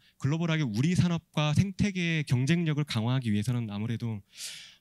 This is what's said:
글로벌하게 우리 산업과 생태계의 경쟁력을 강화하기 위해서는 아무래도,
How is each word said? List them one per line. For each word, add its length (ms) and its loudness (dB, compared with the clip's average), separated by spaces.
글로벌하게 460 0
우리 320 0
산업과 580 0
생태계의 680 0
경쟁력을 600 2
강화하기 480 0
위해서는 380 0
아무래도, 520 -4